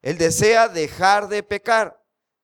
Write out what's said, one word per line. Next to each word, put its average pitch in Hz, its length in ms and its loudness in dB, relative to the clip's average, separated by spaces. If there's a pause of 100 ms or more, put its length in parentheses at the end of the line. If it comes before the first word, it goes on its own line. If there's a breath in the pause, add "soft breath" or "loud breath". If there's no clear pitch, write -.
Él 156 160 -6
desea 214 500 2
dejar 185 600 0
de 208 140 -6
pecar. 208 580 -4 (440)